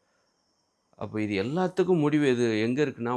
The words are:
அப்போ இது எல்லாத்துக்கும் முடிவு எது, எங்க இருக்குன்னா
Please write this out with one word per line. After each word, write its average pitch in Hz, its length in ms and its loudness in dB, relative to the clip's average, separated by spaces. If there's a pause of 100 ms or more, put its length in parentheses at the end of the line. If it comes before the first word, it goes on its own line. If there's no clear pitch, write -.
(1000)
அப்போ 104 220 -10
இது 104 200 -2
எல்லாத்துக்கும் 175 600 0
முடிவு 147 260 2
எது, 120 180 2 (120)
எங்க 120 240 0
இருக்குன்னா 120 340 -4